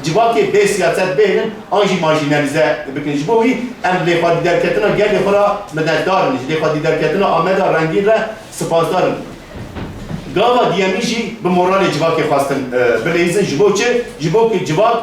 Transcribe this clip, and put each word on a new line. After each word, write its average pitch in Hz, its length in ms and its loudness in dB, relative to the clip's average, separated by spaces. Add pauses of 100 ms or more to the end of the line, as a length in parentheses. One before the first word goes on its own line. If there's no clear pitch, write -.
جواک 214 480 2
به 202 160 4
سیاست 180 500 0
بهنن، 214 340 2 (180)
آنجی 196 300 2
مارجینالیزه 151 640 0 (320)
بکن. 147 220 -4
جبوی 226 360 2 (300)
ام 180 220 0
لیخوادی 170 380 2
درکتنا 175 460 0
گل 196 340 2
خورا 202 360 2 (140)
مدددارن، 156 640 0 (120)
لیخوادی 156 300 -2
درکتنا 180 480 0
آمده 190 360 0
رنگین 170 420 0
را 220 80 4 (380)
سپاسدارن. 165 640 0 (1200)
گاوا 240 280 2 (120)
دیمی 196 260 0
جی 226 420 -4
به 175 60 0
مورال 185 380 2
جواک 156 420 0
خواستن، 139 260 0
اه، 123 420 0
بلیزن. 170 480 0
جبو 170 260 2
چه؟ 240 300 0 (180)
جبو 208 300 2
که 185 160 -2
جواک 214 380 2